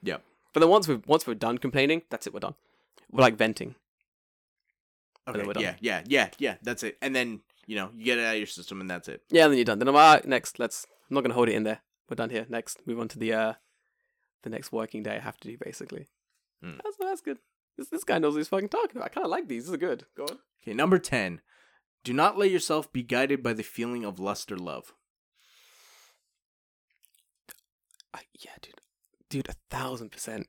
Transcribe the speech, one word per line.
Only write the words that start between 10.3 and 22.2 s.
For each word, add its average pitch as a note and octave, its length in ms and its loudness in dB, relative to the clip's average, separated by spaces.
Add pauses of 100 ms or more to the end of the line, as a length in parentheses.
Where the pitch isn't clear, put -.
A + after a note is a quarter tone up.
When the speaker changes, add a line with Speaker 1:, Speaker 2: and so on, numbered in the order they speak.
Speaker 2:
let's, - 280 -6 (220)
I'm C3+ 60 -6
not C#3 80 0
gonna A#2+ 120 0
hold A#2+ 140 4
it G#2+ 60 2
in G#2+ 100 0
there. G#2+ 160 -4 (280)
We're - 80 -6
done A2+ 140 -4
here. A2+ 180 -4
Next, - 380 -10
move A#2 140 -6
on A2+ 80 -6
to - 100 -14
the, A2 140 -2
uh, A2 200 0 (920)
the A2+ 60 -10
next B2+ 200 -10
working A2 320 -6
day G#2+ 140 -6
I G#2+ 40 -8
have - 200 -12
to - 80 -16
do, A#2 100 -14
basically." - 480 -14 (580)
Speaker 1:
Mm. D#2+ 180 -14
Speaker 2:
That's, G#4 140 -12
that's F#4+ 240 -6
good. C4+ 180 -10 (380)
This, - 120 -12
this - 160 -8
guy - 140 -2
knows D#3+ 160 0
what D3+ 40 -2
he's D3+ 100 -4
fucking - 220 -2
talking A4 260 -2
about. - 140 -6
I - 40 -20
kinda D#4 140 -4
like F4+ 200 -4
these. A#2+ 160 -6
This F3+ 80 -8
is E3+ 60 -4
good. D#3 260 -4 (120)
Go C#3 80 -8
on. - 140 -6 (240)
Speaker 1:
Okay, A2+ 120 -10
number E3+ 240 4
ten. G2 420 -2 (640)
Do A#2+ 80 -6
not E3+ 260 2